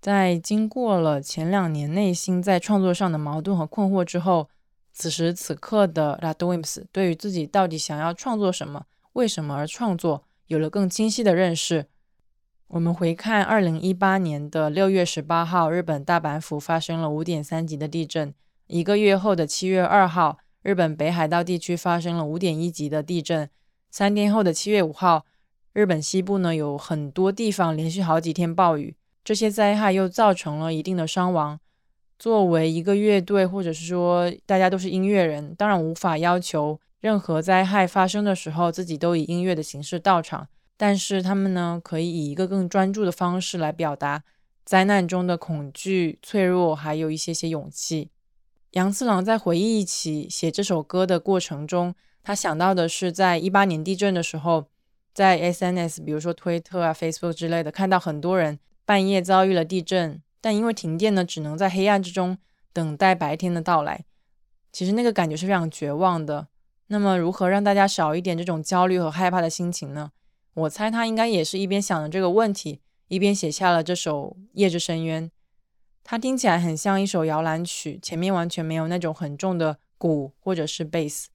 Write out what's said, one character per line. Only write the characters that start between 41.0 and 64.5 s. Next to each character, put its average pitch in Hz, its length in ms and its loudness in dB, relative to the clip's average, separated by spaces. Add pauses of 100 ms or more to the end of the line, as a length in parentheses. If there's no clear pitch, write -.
他 185 140 0
们 196 180 0
呢， 170 300 -2
可 - 160 -6
以 170 100 -2
以 160 220 -4
一 143 40 -6
个 190 120 0
更 190 220 0
专 190 240 2
注 208 120 -2
的 180 60 2
方 180 280 -2
式 185 200 -6
来 151 140 -2
表 156 240 -4
达 147 260 -4 (420)
灾 190 200 4
难 196 220 2
中 180 200 -2
的 180 100 0
恐 147 360 -6
惧、 185 500 -4
脆 202 220 0
弱， 180 300 2
还 151 200 -6
有 156 160 -2
一 160 60 -4
些 165 180 -6
些 165 140 -4
勇 151 220 -6
气。 - 400 -6 (600)
杨 185 200 0
次 202 140 -4
郎 202 200 2
在 226 120 2
回 175 220 0
忆 214 260 0
起 156 460 -6
写 165 220 -4
这 196 100 -4
首 185 180 0
歌 180 240 -2
的 180 140 2
过 185 220 0
程 151 260 -8
中， 175 300 -2 (260)
他 - 100 -6
想 180 240 -2
到 180 160 2
的 175 160 2
是 180 220 -2
在 180 260 2
一 170 140 -2
八 196 140 2
年 160 180 0
地 185 140 -2
震 196 180 0
的 175 80 0
时 165 160 -6
候， 160 300 0 (440)
在 190 280 4
S 175 240 0
N 180 120 0
S， 170 240 -4
比 151 120 -6
如 151 80 -2
说 170 120 -4
推 170 280 -4
特 180 220 -6
啊、 160 120 2
Facebook 165 380 -4
之 165 160 -6
类 165 140 0
的， 151 100 -6
看 190 180 0
到 190 80 6
很 156 220 -4
多 180 180 0
人 151 220 0 (260)
半 196 200 4
夜 196 140 2
遭 185 240 4
遇 190 80 2
了 170 120 2
地 175 180 -4
震， 160 400 -2 (180)
但 220 160 0
因 220 100 0
为 226 60 0
停 165 260 -4
电 208 160 2
呢， 185 100 2
只 175 160 -10
能 151 160 -6
在 190 140 2
黑 190 160 0
暗 202 160 4
之 175 80 -8
中 185 260 -2 (360)
等 156 240 -4
待 190 180 4
白 160 220 -4
天 175 180 -2
的 165 80 -4
到 160 200 2
来。 147 220 -6 (680)